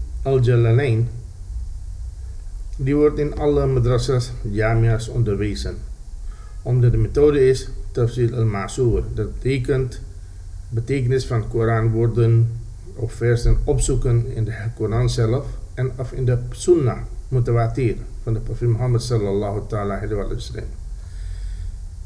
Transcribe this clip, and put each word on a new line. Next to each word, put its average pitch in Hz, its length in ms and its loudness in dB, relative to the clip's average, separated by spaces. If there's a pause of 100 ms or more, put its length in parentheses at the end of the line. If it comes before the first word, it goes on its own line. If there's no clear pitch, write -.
(220)
Al-Jalalain, 120 840 4 (1700)
die 139 160 0
wordt 147 220 4
in 147 200 -2
alle 143 280 4
madrasas, 123 640 2 (120)
jamia's 110 680 2
onderwezen. 101 680 0 (840)
Omdat 120 300 4
de 110 60 4
methode 143 500 6
is 131 200 2 (240)
tafsir 123 420 0
al-ma'soor. 107 720 0 (100)
Dat 104 200 -4
betekent 131 680 -2 (680)
betekenis 127 580 0
van 117 220 -2
Koranwoorden 113 1040 4 (440)
of 117 180 -6
versen - 520 4
opzoeken 120 720 2
in 113 100 0
de - 100 -4 (220)
Koran 113 340 0
zelf 117 360 0 (280)
en 127 220 -2
of 123 160 -6
in 131 120 -4
de 123 140 4 (120)
Sunnah 147 480 2 (300)
mutawatir 117 680 2 (260)
van 113 100 -2
de 110 80 -2
profeet 113 280 -2
Mohammed 117 340 2
sallallahu 101 640 0
ta'ala 101 320 -2
alayhi 104 140 -4
wa 98 240 -2
sallam. - 260 -8 (1400)